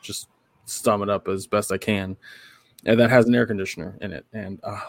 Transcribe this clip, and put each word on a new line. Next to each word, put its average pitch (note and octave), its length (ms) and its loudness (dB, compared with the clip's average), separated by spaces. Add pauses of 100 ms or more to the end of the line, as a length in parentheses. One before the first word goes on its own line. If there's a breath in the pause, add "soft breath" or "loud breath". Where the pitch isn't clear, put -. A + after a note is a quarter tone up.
just - 260 -12 (380)
sum G#2 380 0
it G2+ 60 0
up G2 180 -2
as G2 180 -4
best - 260 0
I G2 60 0
can. G2 380 -2 (720 soft breath)
And A2+ 140 6
that A#2 100 6
has A#2+ 180 6
an A#2+ 80 4
air A#2 100 2
conditioner F#2+ 560 -6
in F#2+ 120 -10
it. D2 180 -14
And, G2 320 -10
uh, G#2 260 -8